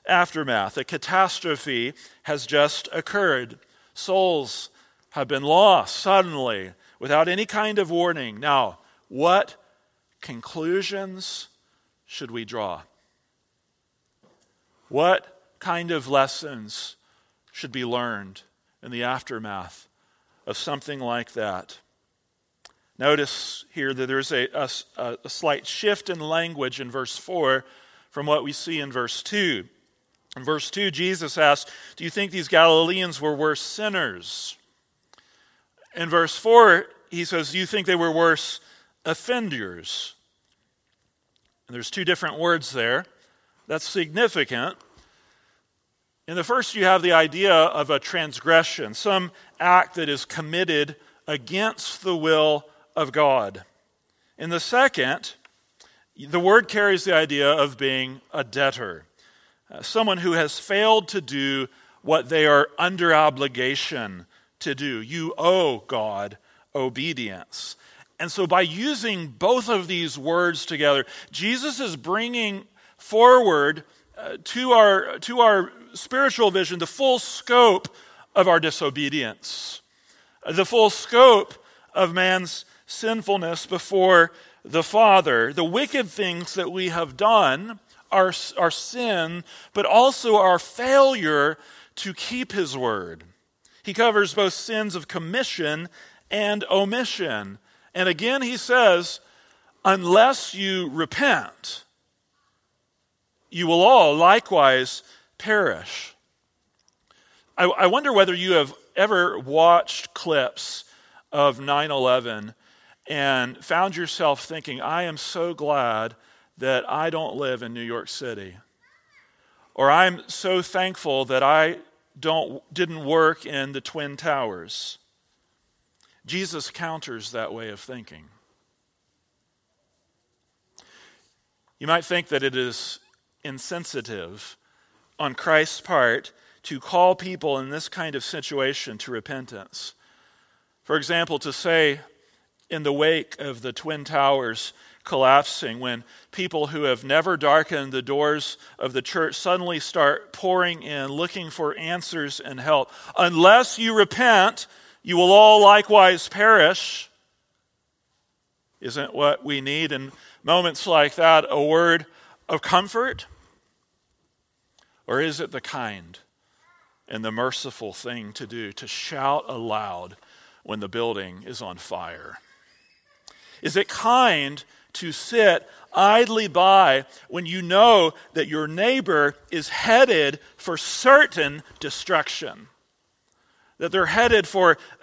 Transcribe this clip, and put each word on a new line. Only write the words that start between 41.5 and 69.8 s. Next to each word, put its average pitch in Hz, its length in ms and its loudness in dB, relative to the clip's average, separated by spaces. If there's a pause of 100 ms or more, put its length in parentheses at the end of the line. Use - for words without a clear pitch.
And 120 80 -18
there's 120 160 -12
two 190 140 -8
different 165 340 -4
words 165 340 -2
there. 127 320 -2 (600)
That's 156 220 -8
significant. 160 880 -2 (1500)
In 165 80 -12
the 175 100 -4
first, 240 300 -2
you 202 100 0
have 185 180 6
the 180 100 2
idea 165 420 4
of 156 360 2
a 143 80 0
transgression, 156 960 0
some 190 360 -2 (300)
act 180 340 4
that 160 140 -4
is 143 160 -6
committed 156 720 -4 (300)
against 156 760 -6
the 180 140 -2
will 156 480 2 (320)
of 143 160 -4
God. 127 520 0 (720)
In 165 140 -10
the 170 100 -2
second, 165 760 -2 (840)
the 143 240 -4
word 214 280 4
carries 202 360 0
the 190 100 0
idea 143 360 2
of 143 260 0
being 131 460 -4 (100)
a 147 100 -6
debtor, 120 640 -4 (640)
uh, - 120 -18
someone 214 360 -2
who 175 140 -2
has 160 260 -2
failed 214 500 2
to 196 120 -6
do 135 480 -4 (320)
what 147 300 0
they 156 160 4
are 147 220 6 (100)
under 175 360 2
obligation 131 1120 -2 (340)
to 139 140 -6
do. 131 260 -8
You 160 360 -10
owe 165 500 2
God 104 520 -6 (360)
obedience. 127 1000 -8 (420)
And 170 140 -8
so 185 160 -2
by 185 140 4
using 196 640 -6
both 202 400 0
of 190 180 -2